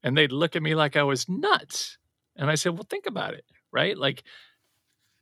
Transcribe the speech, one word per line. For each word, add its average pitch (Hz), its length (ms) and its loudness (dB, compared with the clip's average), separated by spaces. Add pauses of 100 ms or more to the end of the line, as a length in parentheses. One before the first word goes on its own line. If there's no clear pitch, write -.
And 147 140 0
they'd 147 160 4
look 156 240 0
at 160 60 0
me 156 120 0
like 151 220 2
I 147 80 6
was 135 240 0
nuts. 285 680 -2 (380)
And 143 140 0
I 156 40 2
said, 170 180 0
"Well, 165 160 -10
think - 180 -8
about - 280 -4
it, - 100 -16 (280)
right? 180 240 0
Like, 135 280 -2 (960)